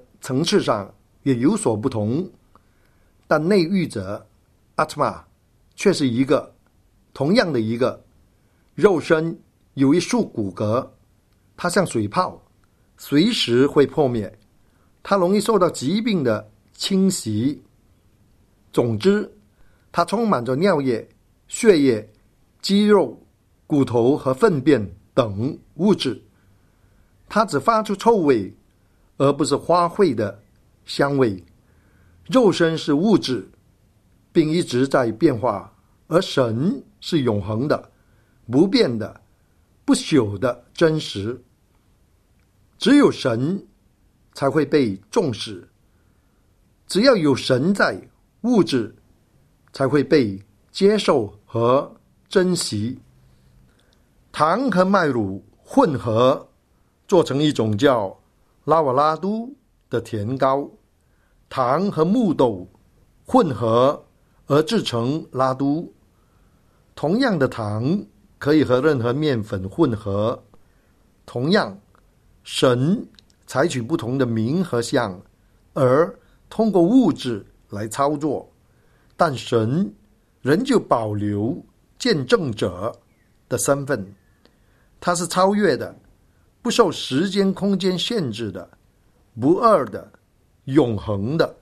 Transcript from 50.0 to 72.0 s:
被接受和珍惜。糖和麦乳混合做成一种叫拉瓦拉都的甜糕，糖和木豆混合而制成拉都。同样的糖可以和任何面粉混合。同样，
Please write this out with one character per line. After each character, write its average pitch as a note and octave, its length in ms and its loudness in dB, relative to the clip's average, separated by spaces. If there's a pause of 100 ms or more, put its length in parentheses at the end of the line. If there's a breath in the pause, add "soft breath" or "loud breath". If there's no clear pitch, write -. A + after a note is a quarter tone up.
被 A2 340 2 (320)
接 G3+ 280 2
受 D3 340 0 (140)
和 B2 440 0 (380)
珍 F#3 260 2
惜。 A2+ 440 -6 (1300)
糖 G3+ 400 0
和 F3+ 140 2
麦 F#3+ 220 2
乳 G#2 360 -2 (220)
混 F3 340 2
合 A#2 480 2 (600)
做 F3 160 4
成 C#3 180 -2
一 D3+ 80 2
种 G#2+ 280 -2
叫 A#2 360 2 (500)
拉 D#3 180 2
瓦 C3+ 100 0
拉 D3+ 240 2
都 G#3+ 340 -6 (380)
的 A#2+ 120 -4
甜 A2+ 360 -6
糕， C3+ 340 0 (760)
糖 C#3+ 420 0
和 D#3 140 -2
木 G3+ 300 2
豆 G#2 340 0 (560)
混 F#3+ 300 2
合 A#2+ 500 2 (420)
而 C#3 160 2
制 F#3+ 200 -2
成 B2 500 -4
拉 C3 220 -2
都。 C#3+ 360 -4 (1040)
同 E3+ 260 -2
样 A3+ 180 0
的 C3 100 2
糖 A2+ 560 -4 (340)
可 D3 160 0
以 D3+ 80 4
和 B2+ 200 2
任 C#3+ 200 0
何 A#2+ 120 0
面 C#3 280 -2
粉 F#2+ 260 -8
混 C3 280 0
合。 G2+ 440 -4 (840)
同 B2+ 260 -6
样， C3+ 260 -2 (640)